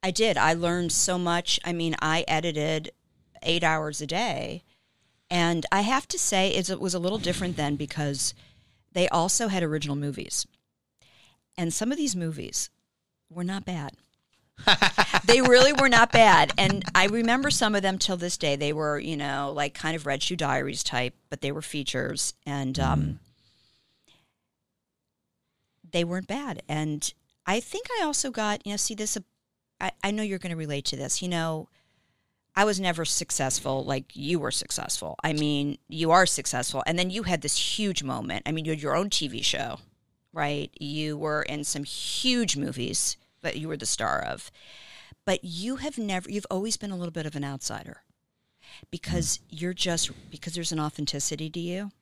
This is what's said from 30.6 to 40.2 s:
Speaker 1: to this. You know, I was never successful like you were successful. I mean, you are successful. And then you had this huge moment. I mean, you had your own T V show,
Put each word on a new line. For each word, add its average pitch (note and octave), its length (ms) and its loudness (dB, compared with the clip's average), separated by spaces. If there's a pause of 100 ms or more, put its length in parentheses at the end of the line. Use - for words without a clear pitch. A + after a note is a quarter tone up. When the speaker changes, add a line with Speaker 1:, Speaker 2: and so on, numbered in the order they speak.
Speaker 1:
to C#3 100 -4
this. - 260 -4
You F3+ 60 -4
know, E3 400 -2 (840)
I G3 100 6
was G#3 160 2
never E3+ 240 0
successful C3+ 800 0
like C3+ 300 -4
you D3+ 240 0
were C3+ 120 -2
successful. - 720 -4
I D#3+ 100 0
mean, D3 460 0 (100)
you D#3+ 220 0
are F3+ 160 8
successful. B2+ 600 -2
And E3 120 0
then F#3 120 -2
you G3+ 140 -6
had F3 180 -2
this - 360 0
huge G3+ 240 -2
moment. B2+ 440 -6
I D3 60 -2
mean, D#3+ 120 -4
you D#3+ 80 -2
had D3+ 100 -6
your C#3+ 140 0
own G3+ 140 0
T D3+ 180 0
V A2+ 140 -8
show, A#2+ 360 -2 (540)